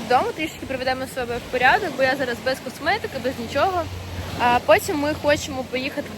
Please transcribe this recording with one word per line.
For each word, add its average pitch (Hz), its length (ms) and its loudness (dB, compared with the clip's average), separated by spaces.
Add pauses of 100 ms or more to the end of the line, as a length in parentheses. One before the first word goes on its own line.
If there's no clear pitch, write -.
додому, 320 280 4
трішки 311 300 -6
приведемо 262 480 -2
себе 240 220 -4
в - 160 -10
порядок, 302 440 4
бо 262 60 2
я 262 140 4
зараз 247 280 -2
без 262 200 0
косметики, 320 600 -2
без 262 140 0
нічого. 302 440 0 (560)
А 240 280 6
потім 359 320 4
ми 294 240 0
хочемо 294 420 2
поїхати 262 540 -4